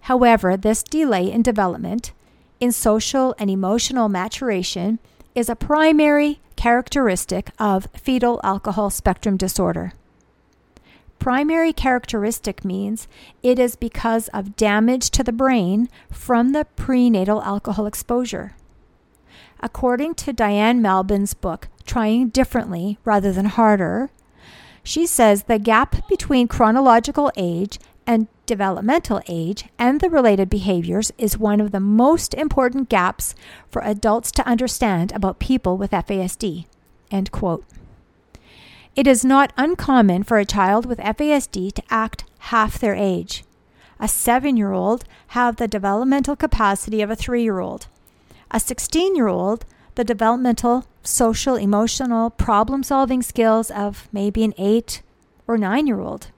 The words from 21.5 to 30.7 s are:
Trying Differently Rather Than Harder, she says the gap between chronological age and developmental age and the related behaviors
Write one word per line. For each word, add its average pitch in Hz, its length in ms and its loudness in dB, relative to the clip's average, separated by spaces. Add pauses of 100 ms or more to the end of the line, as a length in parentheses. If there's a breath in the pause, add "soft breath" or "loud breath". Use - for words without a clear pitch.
Trying 233 440 0
Differently 202 760 -2
Rather 202 280 2
Than 196 140 0
Harder, 208 640 2 (720 loud breath)
she 330 240 -2
says 208 380 4
the 220 160 0
gap 226 480 0
between 254 400 2
chronological 247 880 4
age 180 420 -4 (260 soft breath)
and 226 220 2 (200)
developmental 208 840 -2
age 170 380 -6 (120)
and 262 220 2
the 370 100 2
related 208 400 4
behaviors 185 680 -2